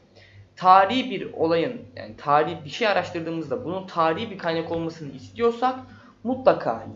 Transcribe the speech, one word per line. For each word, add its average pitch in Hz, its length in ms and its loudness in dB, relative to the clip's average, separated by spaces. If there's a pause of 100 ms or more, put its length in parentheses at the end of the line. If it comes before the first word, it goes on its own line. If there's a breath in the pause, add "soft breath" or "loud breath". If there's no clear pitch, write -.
(560 soft breath)
Tarihi 196 560 6
bir 156 220 -6
olayın, 160 480 0 (140)
yani 110 220 -14
tarihi 156 480 2
bir - 40 -14
şey - 180 -2
araştırdığımızda 165 800 -2
bunun 185 220 -6
tarihi 160 440 0
bir 185 60 -12
kaynak 165 340 -4
olmasını 160 400 -6
istiyorsak 233 680 -2 (440 loud breath)
mutlaka 151 720 0